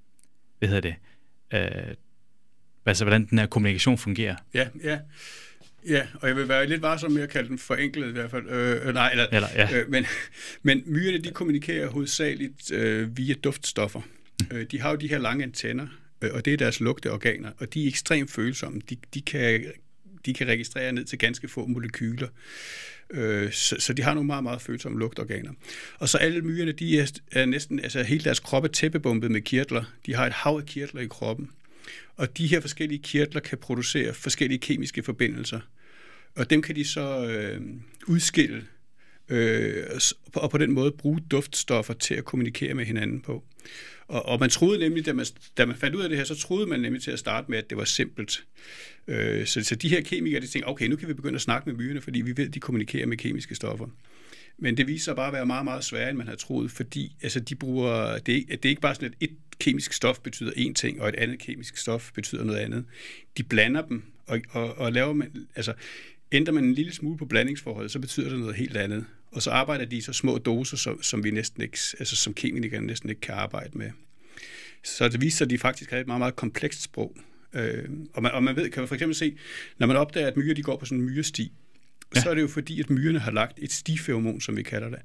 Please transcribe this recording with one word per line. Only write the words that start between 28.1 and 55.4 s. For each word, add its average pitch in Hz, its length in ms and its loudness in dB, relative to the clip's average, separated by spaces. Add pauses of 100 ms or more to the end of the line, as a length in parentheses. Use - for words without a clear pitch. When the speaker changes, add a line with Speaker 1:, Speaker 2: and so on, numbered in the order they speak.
Speaker 2:
deres 147 160 4
krop - 240 2
er 160 40 2
tæppebumpet 135 640 2
med 107 100 2
kirtler. 123 420 0 (220)
De 127 100 -4
har 127 100 4
et 123 80 -2
hav 151 240 2
af 147 80 -6
kirtler 139 360 -10
i 117 60 -6
kroppen. 113 420 -6 (680)
Og - 220 -2
de 165 100 2
her 160 120 6
forskellige 151 440 -4
kirtler 147 380 0
kan - 160 -6
producere 120 560 0
forskellige 131 460 0
kemiske 135 440 -2
forbindelser. 120 560 0 (760)
Og 131 140 0
dem 156 120 6
kan 156 140 -4
de 147 100 -2
så, 139 420 -2
øh, 104 340 -4 (460)
udskille, 160 560 4 (680)
øh, 113 540 2 (160)
s-, - 140 4 (200)
og - 180 0
på 147 60 2
den 143 140 4
måde 139 200 4
bruge 147 280 0 (120)
duftstoffer 131 640 0
til - 220 -2
at - 100 -4
kommunikere 127 480 -2
med 127 120 -2
hinanden 110 360 -2
på. - 220 -8 (640)
Og, 123 180 -2
og 120 140 2
man 131 100 6
troede 185 300 6
nemlig, 160 260 2
da 147 80 0
man, 123 120 0 (320)
da 123 80 8
man 120 100 -4
fandt 143 200 0
ud 196 60 -2
af 180 80 -2
det 156 80 0
her, 139 80 -2
så 156 100 -4
troede 190 320 -2
man 147 120 0
nemlig 120 240 -2
til 135 80 -6
at 120 80 -4
starte 110 320 -4
med, 113 60 -2
at 110 120 -6
det 107 80 -4
var 107 60 -2
simpelt. - 600 -2 (640)
Øh, 110 380 0
så, 110 180 0
så 117 120 0
de 156 140 -2
her 170 120 4
kemikere, 160 400 -2
de 127 60 -10
tænkte, 127 200 -4
okay, 135 200 -2
nu 135 80 2
kan 156 120 -8
vi 156 60 -4
begynde 131 220 -4
at 120 60 -4
snakke - 280 0
med 120 80 -4
myrerne, 135 240 -6
fordi 123 200 -4
vi 120 160 -2
ved, 139 120 0
de 151 100 -8
kommunikerer 123 460 -2
med 117 120 -2
kemiske - 380 -6
stoffer. 107 320 -6 (720)
Men 123 200 0
det 147 100 4
viser 156 160 -2
sig 147 120 -2
bare 131 120 -2
at 143 60 -4
være 131 120 -2